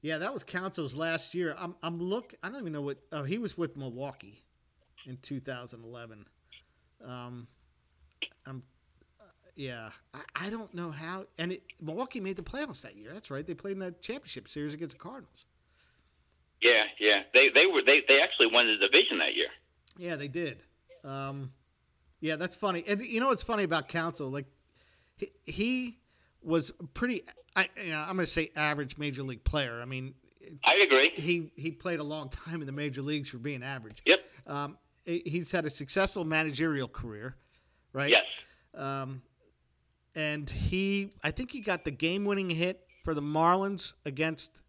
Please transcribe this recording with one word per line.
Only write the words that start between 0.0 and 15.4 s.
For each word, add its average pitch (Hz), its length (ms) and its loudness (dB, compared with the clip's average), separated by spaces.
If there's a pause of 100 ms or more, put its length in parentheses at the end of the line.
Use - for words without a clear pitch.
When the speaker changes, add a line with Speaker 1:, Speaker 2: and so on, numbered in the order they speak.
Speaker 1:
Yeah, 156 160 -2
that 208 160 -4
was 226 100 -8
Counsell's 175 500 -4
last 160 400 -2
year. 170 240 -2
I'm, 180 240 -8
I'm 170 180 -4
look-, 202 420 -4
I 185 80 -8
don't 269 100 -10
even 175 140 -6
know 147 80 -4
what. 143 160 -4 (140)
Oh, 151 100 -4
he 160 160 -2
was 220 180 -4
with 165 220 -4
Milwaukee 127 680 -10 (640)
in 127 160 -12
two 139 180 -6
thousand 123 420 -10
eleven. 113 440 -16 (760)
Um, 123 420 -12 (1000)
I'm, 131 160 -12 (580)
uh, 214 40 -20 (300)
yeah, 120 360 -8 (240)
I, 143 320 -8
I 202 40 -4
don't 226 220 -10
know 175 180 -6
how. 165 360 -10 (100)
And 175 160 -4
it, - 100 -8 (160)
Milwaukee 214 420 -6
made 190 160 -4
the 185 60 -10
playoffs 262 380 -8
that 101 160 -16
year. 107 160 -16
That's 208 180 -14
right. 143 160 -6
They 180 60 -6
played 196 220 -8
in 196 60 -6
that 180 200 -8
championship - 480 -10
series 147 240 -6
against 147 240 -8
the - 60 -20
Cardinals. 226 420 -16 (1160)